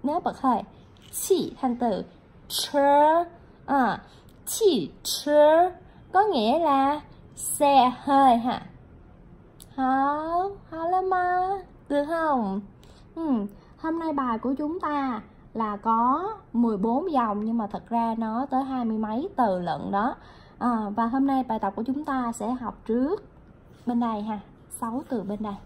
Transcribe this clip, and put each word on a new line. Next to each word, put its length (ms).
Nếu 160
bật 220
hơi. 200
Chỉ 500
thành 140
từ 280
chơ. 760
À, 360
chỉ 460
chơ 680
có 120
nghĩa 360
là 420
xe 640
hơi 400
ha. 240
Hả? 480
Hả 160
lắm 220
mà. 400
Được 160
không? 560
Ừ. 300
Hôm 180
nay 140
bài 260
của 140
chúng 260
ta 420
là 240
có 560
mười 240
bốn 340
dòng, 340
nhưng 120
mà 100
thật 220
ra 280
nó 280
tới 180
hai 220
mươi 120
mấy 380
từ 240
lận 320
đó. 240
À, 360
và 100
hôm 220
nay 160
bài 160
tập 160
của 80
chúng 220
ta 260
sẽ 200
học 240
trước 380
bên 140
đây 220
ha, 180
sáu 400
từ 140
bên 200
đây. 120